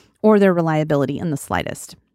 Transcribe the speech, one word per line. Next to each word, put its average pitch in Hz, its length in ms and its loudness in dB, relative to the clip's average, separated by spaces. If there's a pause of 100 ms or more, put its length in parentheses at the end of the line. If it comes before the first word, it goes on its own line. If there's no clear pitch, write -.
(220)
or 214 180 4
their 196 140 4
reliability 156 680 0
in 175 100 -4
the 143 60 -2
slightest. - 640 -8 (180)